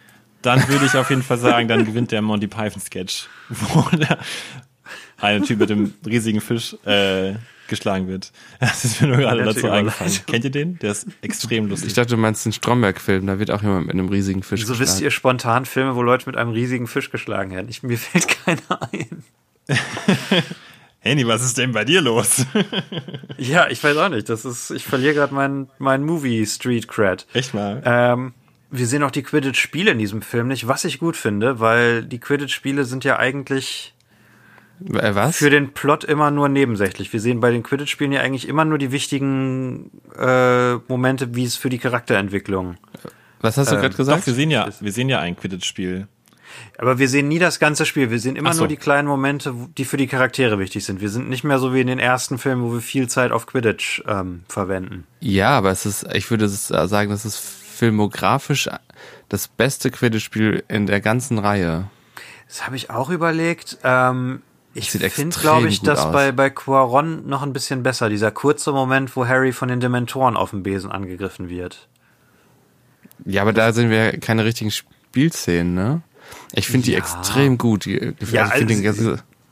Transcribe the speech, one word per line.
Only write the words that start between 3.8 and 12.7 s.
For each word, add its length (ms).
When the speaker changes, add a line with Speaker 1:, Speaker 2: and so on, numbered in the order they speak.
Speaker 1:
der 220
eine 220
Typ 160
mit 100
dem 240
riesigen 360
Fisch, 420
äh, 520
geschlagen 400
wird. 240
Das 240
ist 160
mir 80
nur 100
gerade 280
Speaker 2:
Nette 80
Speaker 1:
dazu 180
eingefallen. 400
Speaker 2:
Überleitung. 220
Speaker 1:
Kennt 100
ihr 80
den? 280
Der 120
ist 160
extrem 480
lustig. 180
Speaker 3:
Ich 60
dachte, 160
du 80
meinst 280
einen 60
Stromberg-Film, 720